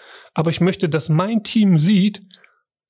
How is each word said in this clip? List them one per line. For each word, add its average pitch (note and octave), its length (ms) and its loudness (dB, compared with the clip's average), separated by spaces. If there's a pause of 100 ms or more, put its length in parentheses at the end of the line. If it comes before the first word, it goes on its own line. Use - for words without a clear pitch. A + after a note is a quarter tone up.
(340)
aber D#3+ 160 -2
ich - 100 -4
möchte, F3+ 280 -2
dass D3+ 200 -4
mein G3 360 -2
Team G3 340 2
sieht, G3 440 0 (680)